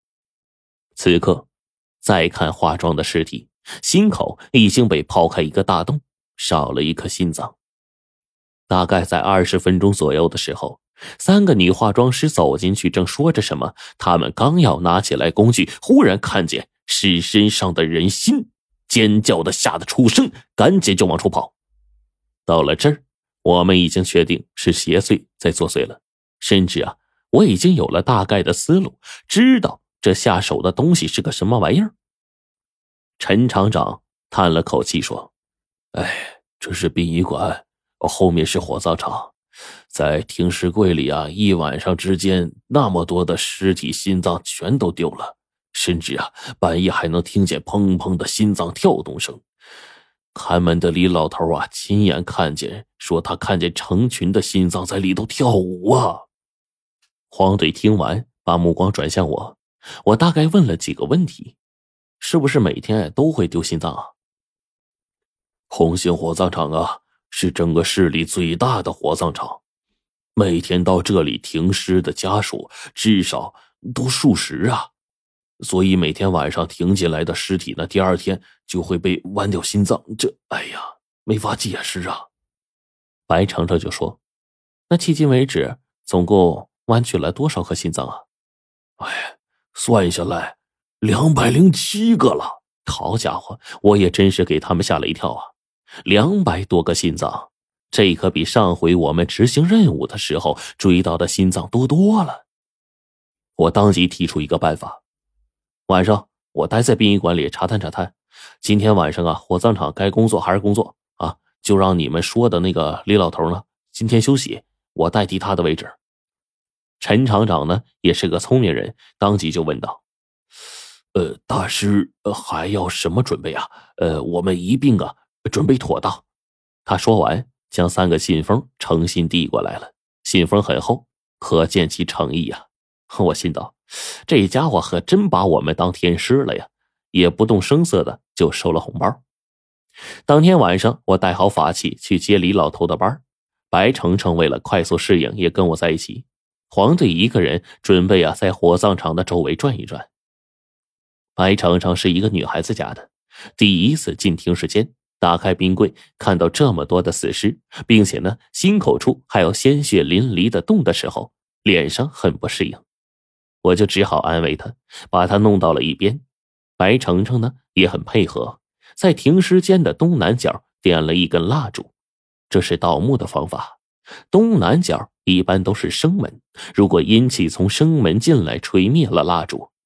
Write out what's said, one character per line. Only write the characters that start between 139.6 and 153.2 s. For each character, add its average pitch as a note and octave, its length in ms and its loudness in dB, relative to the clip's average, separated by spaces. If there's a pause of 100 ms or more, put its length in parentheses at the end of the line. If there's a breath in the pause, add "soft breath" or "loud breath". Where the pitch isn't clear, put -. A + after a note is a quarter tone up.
当 D3+ 180 6
天 F3+ 160 6
晚 F#2 180 2
上， A#2 280 -2
我 F#2+ 120 2
带 F#2 160 0
好 F#2+ 160 2
法 D#2+ 240 0
器 - 260 -6
去 F#2 200 -2
接 G2+ 180 2
李 F2+ 160 0
老 D#2+ 160 2
头 E2+ 160 -4
的 E2 100 -2
班 F2+ 140 0
儿， C#3 140 -6 (460)
白 F#2+ 220 2
程 F2+ 260 0
程 F2 180 -2
为 E2 120 2
了 A#1 120 -4
快 F2+ 240 -2
速 E2+ 140 -2
适 F2+ 220 2
应， B1 160 -2
也 F2 140 0
跟 F2+ 200 0
我 D#2+ 60 0
在 E2+ 160 0
一 D#2+ 60 -2
起。 - 280 -14 (440)
黄 A#2 260 4
队 C#3 160 2
一 E2+ 160 2
个 A#2 140 0
人 D#2+ 220 -2 (180 loud breath)
准 F#2 260 4
备 F#2+ 160 6
啊， D#2 120 2
在 G2 180 0
火 F2 240 4
葬 G2 180 2
场 D#2+ 200 -4
的 F2+ 80 -2
周 F2 160 -2
围 D2 160 -2
转 C3+ 240 -2
一 - 60 -12
转。 - 240 -14 (1200)
白 F#2+ 220 2
程 F2 240 2
程 F2+ 160 0
是 F#2 160 0
一 E2+ 80 0
个 G#2+ 100 0
女 F2+ 160 -2
孩 - 160 -4
子 - 140 -4
家 - 180 -8
的， - 160 -20 (480 loud breath)